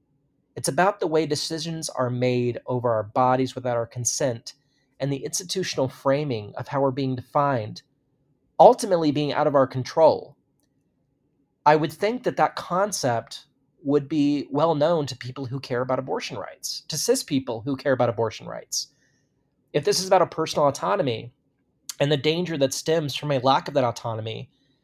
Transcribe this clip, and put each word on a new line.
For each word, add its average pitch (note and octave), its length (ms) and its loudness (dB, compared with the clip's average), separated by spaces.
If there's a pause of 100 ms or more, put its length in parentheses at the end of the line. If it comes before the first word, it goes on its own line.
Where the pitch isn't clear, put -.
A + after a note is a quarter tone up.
(560)
It's B2+ 120 -6
about F3 320 2
the F3+ 80 -2
way D#3+ 180 2
decisions D#3+ 640 -6
are B2+ 200 -2
made B2 580 0
over B2 240 0
our G#2+ 120 0
bodies B2+ 520 2
without B2 220 -2
our A#2 100 -2
consent A#2+ 680 -4 (460)
and C#3 120 -2
the C#3 140 -4
institutional E3 600 -4
framing C3+ 680 -2
of - 120 -10
how C#3 140 -2
we're C3+ 100 2
being C3 240 -4
defined, A#2+ 680 -2 (800)
ultimately F3+ 520 6
being C#3+ 220 -2
out D3 140 0
of C#3+ 80 2
our C3+ 100 6
control. - 720 2 (1300)
I D3+ 120 8
would D#3 140 0
think A#3 320 -2
that D#3+ 140 -2
that - 180 2
concept F3 880 -2 (360)
would C#3+ 260 0
be C#3+ 440 0
well D#3 240 2
known D3+ 320 2
to - 100 -10
people B2+ 280 -10
who C3+ 140 -8
care B2 220 -4
about B2+ 180 -2
abortion C3 380 -6
rights, - 520 -12
to D#3 80 -6
cis B3+ 260 0
people B2+ 380 -4
who C#3 140 -4
care C3+ 180 0
about A#2+ 160 2
abortion A2+ 360 -4
rights. - 440 -10 (840)
If D3+ 120 -2
this G3 160 2
is F#3+ 40 -6
about F#3 160 6
a D#3+ 60 4
personal D#3+ 400 0
autonomy C3+ 680 -2 (680)
and C#3+ 120 2
the D3+ 60 2
danger D#3+ 400 -2
that C3+ 160 2
stems D#3+ 420 -2
from D3 160 -4
a C3+ 80 2
lack C3+ 300 2
of C#3 40 -10
that C3+ 120 2
autonomy, A2+ 640 -6 (320)